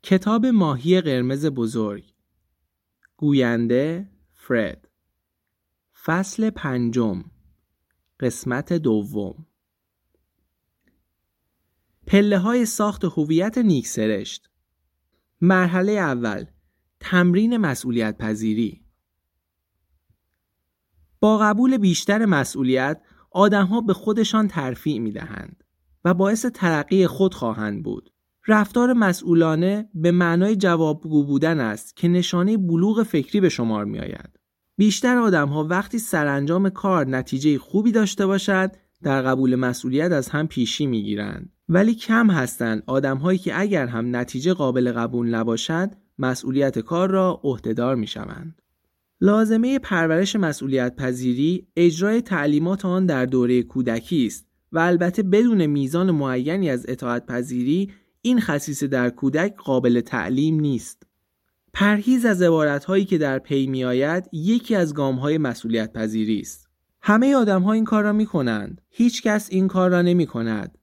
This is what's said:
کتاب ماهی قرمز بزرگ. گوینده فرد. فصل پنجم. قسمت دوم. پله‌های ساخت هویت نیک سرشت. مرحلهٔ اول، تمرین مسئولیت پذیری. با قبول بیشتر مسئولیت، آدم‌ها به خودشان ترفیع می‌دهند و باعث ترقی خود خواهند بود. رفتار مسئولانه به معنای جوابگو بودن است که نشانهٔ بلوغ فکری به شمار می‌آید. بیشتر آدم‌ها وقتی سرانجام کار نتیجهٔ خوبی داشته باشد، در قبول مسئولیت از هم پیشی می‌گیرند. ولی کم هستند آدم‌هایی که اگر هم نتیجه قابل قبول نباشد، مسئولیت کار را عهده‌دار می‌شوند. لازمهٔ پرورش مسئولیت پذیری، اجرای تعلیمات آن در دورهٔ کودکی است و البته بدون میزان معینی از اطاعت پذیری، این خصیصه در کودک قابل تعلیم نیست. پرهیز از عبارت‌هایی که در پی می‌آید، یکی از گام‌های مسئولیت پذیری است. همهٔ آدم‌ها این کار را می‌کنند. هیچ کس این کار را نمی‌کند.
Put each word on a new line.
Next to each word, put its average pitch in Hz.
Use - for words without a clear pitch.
کتاب 208
ماهی 175
قرمز 135
بزرگ. 113
گوینده 135
فرد. -
فصل 190
پنجم. 120
قسمت 131
دوم. 107
پله‌های 208
ساخت 208
هویت 165
نیک 185
سرشت. 110
مرحلهٔ 185
اول، 120
تمرین 185
مسئولیت 120
پذیری. 110
با 214
قبول 214
بیشتر 202
مسئولیت، 135
آدم‌ها 202
به 208
خودشان 214
ترفیع 135
می‌دهند 110
و 180
باعث 196
ترقی 180
خود 190
خواهند 107
بود. 104
رفتار 220
مسئولانه 180
به 170
معنای 180
جوابگو 160
بودن 143
است 110
که 170
نشانهٔ 180
بلوغ 190
فکری 196
به 180
شمار 110
می‌آید. 107
بیشتر 214
آدم‌ها 156
وقتی 185
سرانجام 156
کار 185
نتیجهٔ 131
خوبی 214
داشته 202
باشد، 190
در 139
قبول 131
مسئولیت 127
از 139
هم 151
پیشی -
می‌گیرند. 104
ولی 202
کم 226
هستند 123
آدم‌هایی 135
که 160
اگر 185
هم 120
نتیجه 127
قابل 127
قبول 117
نباشد، 117
مسئولیت 131
کار 170
را 185
عهده‌دار 120
می‌شوند. 110
لازمهٔ 226
پرورش 170
مسئولیت 135
پذیری، 127
اجرای 175
تعلیمات 165
آن 185
در 135
دورهٔ 123
کودکی 120
است -
و 160
البته 175
بدون 202
میزان 147
معینی 147
از 123
اطاعت 120
پذیری، 127
این 240
خصیصه 143
در 123
کودک 151
قابل 123
تعلیم 127
نیست. 139
پرهیز 214
از 196
عبارت‌هایی 165
که 185
در 139
پی 135
می‌آید، 131
یکی 220
از 165
گام‌های 139
مسئولیت 113
پذیری 110
است. -
همهٔ 247
آدم‌ها 208
این 220
کار 214
را 208
می‌کنند. 127
هیچ 233
کس 214
این 190
کار 185
را 180
نمی‌کند. 120